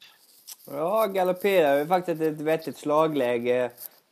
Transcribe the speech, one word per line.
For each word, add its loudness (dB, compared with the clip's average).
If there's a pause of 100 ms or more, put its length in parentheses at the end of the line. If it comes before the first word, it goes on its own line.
(720)
Ja, 0
galopperade 2
faktiskt -2
ett -2
vettigt -4
slagläge. 0 (420)